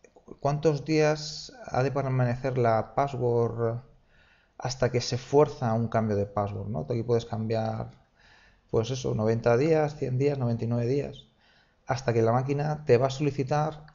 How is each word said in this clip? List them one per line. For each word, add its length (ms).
cuántos 460
días 680
ha 160
de 80
permanecer 680
la 360
password 840
hasta 360
que 80
se 180
fuerza 560
un 140
cambio 280
de 100
password, 420
¿no? 160
Tú 80
aquí 100
puedes 240
cambiar, 640
pues 220
eso, 240
noventa 400
días, 400
cien 200
días, 220
noventa 260
y 40
nueve 180
días, 400
hasta 280
que 80
la 100
máquina 540
te 100
va 120
a 20
solicitar 720